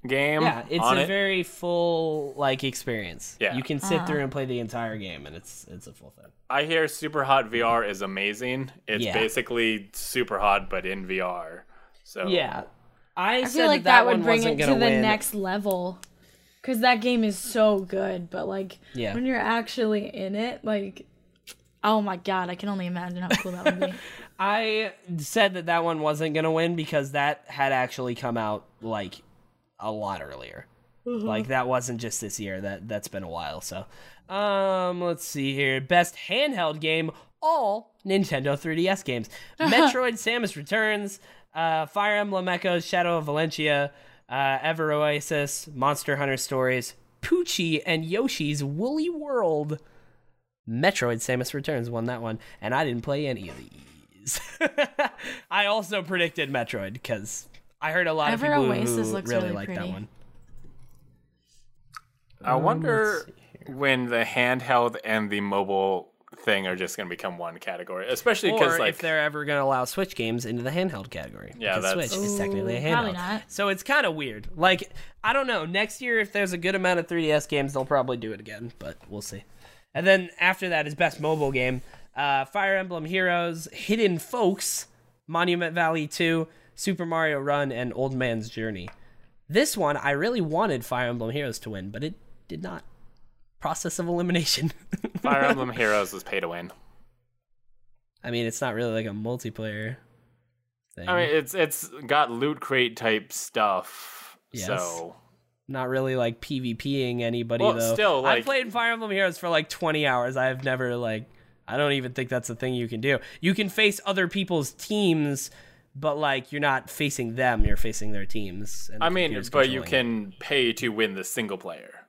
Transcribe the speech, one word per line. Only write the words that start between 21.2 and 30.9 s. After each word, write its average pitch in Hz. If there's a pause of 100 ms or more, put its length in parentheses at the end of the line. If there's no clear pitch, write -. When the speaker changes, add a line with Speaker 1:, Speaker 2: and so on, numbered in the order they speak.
Speaker 3:
oh 214
my 190
god, 180
I 180
can 202
only 190
imagine 180
how 180
cool -
that 180
would 180
be. 220 (220)
Speaker 2:
<laughs> -
I 214 (240)
said 202
that 170
that 170
one 165
wasn't 151
gonna 160
win 170
because 151
that 147
had 135
actually 127
come 120
out, 107 (160)
like, 107 (580)
a 107
lot 98
earlier. 65 (400)